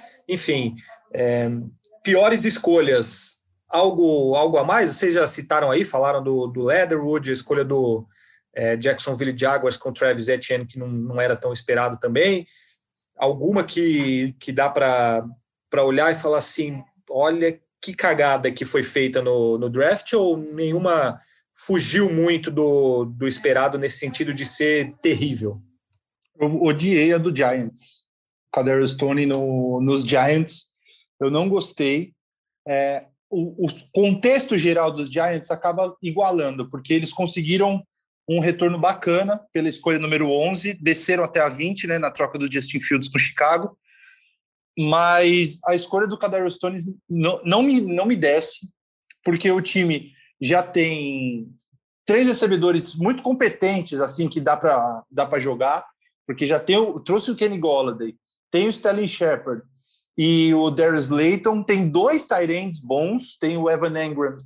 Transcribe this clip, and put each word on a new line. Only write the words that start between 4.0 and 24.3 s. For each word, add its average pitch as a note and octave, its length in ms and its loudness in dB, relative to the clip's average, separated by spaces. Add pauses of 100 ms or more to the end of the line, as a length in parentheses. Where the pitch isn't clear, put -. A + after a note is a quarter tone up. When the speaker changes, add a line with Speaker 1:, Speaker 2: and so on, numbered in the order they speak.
Speaker 1:
algo D#3 240 2
a C#3 60 2
mais? F#3 260 2
Vocês E3+ 240 0
já E3 120 4
citaram D3 440 0
aí, E3 140 2
falaram C#3 380 0
do, C3 260 -2
do B2+ 160 -4
Leatherwood, D3+ 680 0
a - 20 0
escolha C#3 320 -2
do, B2+ 420 0 (480)
é, A#2 220 -2
Jacksonville C3 600 -2
Jaguars C3 400 0
com C3 160 -8
Travis A#2+ 360 0
Etienne, B2+ 380 -2
que C3 120 -14
não, B2 100 -10
não B2 320 -6
era B2 160 2
tão B2 160 -4
esperado A#2+ 460 -2
também. E3+ 460 0 (720)
Alguma D3+ 480 0
que, C3+ 760 0
que - 140 -10
dá C#3 160 2
pra, B2 560 2 (460)
pra C#3+ 120 2
olhar C#3+ 300 2
e - 20 0
falar D#3 240 0
assim: C#3+ 460 -4 (260)
olha D#3+ 480 0 (240)
que F#3 120 -12
cagada C#3+ 580 2
que B2+ 120 -8
foi C#3 180 -2
feita C3 380 0
no, A#2+ 380 2
no A#2+ 100 -4
draft, C#3+ 440 0
ou F#3 240 2
nenhuma D#3 840 -2 (380)
fugiu F#3 560 0
muito D#3+ 380 0
do, C#3+ 540 2
do A#2+ 240 -4
esperado C3+ 500 2
nesse C#3 200 -4
sentido C#3+ 340 -4